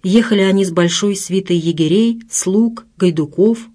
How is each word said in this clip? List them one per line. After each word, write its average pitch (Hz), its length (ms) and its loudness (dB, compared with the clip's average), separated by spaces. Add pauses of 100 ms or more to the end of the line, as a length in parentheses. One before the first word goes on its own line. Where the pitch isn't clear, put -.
Ехали 208 380 2
они 190 220 2
с 185 60 -2
большой 175 460 0
свитой 185 420 -4
егерей, 165 720 0
слуг, 226 560 -2 (120)
гайдуков, 180 760 0